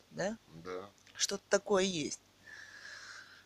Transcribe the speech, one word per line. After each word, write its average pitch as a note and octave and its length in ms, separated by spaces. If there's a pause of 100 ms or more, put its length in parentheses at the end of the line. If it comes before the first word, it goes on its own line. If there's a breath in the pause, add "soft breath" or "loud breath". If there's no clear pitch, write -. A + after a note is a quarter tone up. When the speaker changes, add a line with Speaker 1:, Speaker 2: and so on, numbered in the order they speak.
(120)
Speaker 1:
да? G#3 260 (280)
Speaker 2:
Да. F#2 240 (260)
Speaker 1:
Что-то - 320
такое G3 360
есть E3 360 (1300 loud breath)